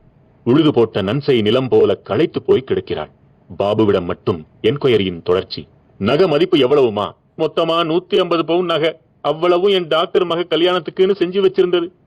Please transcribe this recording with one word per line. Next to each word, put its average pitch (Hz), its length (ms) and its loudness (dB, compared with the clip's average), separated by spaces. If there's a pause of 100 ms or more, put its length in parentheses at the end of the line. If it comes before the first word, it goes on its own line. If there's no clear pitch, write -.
(440)
உழுது 147 280 4
போட்ட 110 300 0
நன்சை 123 400 0
நிலம் 120 260 0
போல 107 260 2
களைத்து 147 480 -4
போய் - 240 0
கிடக்கிறாள். 80 440 -6 (480)
பாபுவிடம் 101 460 0
மட்டும் 85 420 -6 (160)
என்கொயரியின் 107 600 0
தொடர்ச்சி. 90 460 -4 (300)
"நகை 143 300 2
மதிப்பு 165 280 0
எவ்வளவுமா?" 123 560 2 (260)
"மொத்தமா 165 580 -2
நூத்தி - 220 -2
ஐம்பது 170 260 0
பவுன் 170 200 0
நகை, 160 320 -2 (240)
அவ்வளவும் 175 520 0
என் 180 140 -2
டாக்டர் 170 380 0
மக 170 320 -4
கல்யாணத்துக்குன்னு 180 580 0
செஞ்சு 190 320 0
வச்சிருந்தது. 180 460 0 (140)